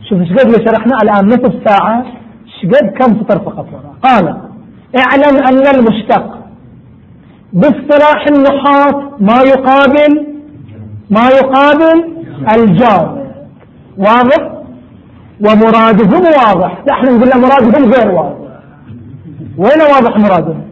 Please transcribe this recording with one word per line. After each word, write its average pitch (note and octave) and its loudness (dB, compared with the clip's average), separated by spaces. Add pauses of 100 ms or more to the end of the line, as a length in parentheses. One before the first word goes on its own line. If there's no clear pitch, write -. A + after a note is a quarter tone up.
شوف F#3+ -2
ايش E3+ -4
قد A3+ 2
شرحنا A3+ -2
الآن G#3 0
نصف A#3+ 0
ساعة، G#3+ 0 (420)
ايش - -6
قد C4+ 2
كم B3 0
سطر G3+ -2
فقط D3+ -12
ورا. - -20
قال: A3+ 2 (720)
"اعلم C4+ 2 (120)
أن C4+ 2
المشتق B3 -2 (1120)
باصطلاح D4 0
النحاة C#4 0 (100)
ما A3+ 2
يقابل، C#4 2 (840)
ما A3 2
يقابل C#4+ 2 (420)
الجامد". G3+ 0 (720)
واضح؟ B3 0 (880)
ومرادهم A3 2
واضح. G#3+ 0
لا، C#4 -2
احنا C4+ 0
نقول A#3+ 2
له B3+ 2
مرادهم B3+ 2
غير A3 0
واضح. - -6 (1120)
وين B3+ 2 (140)
واضح A#3 0
مرادهم؟ E3 -2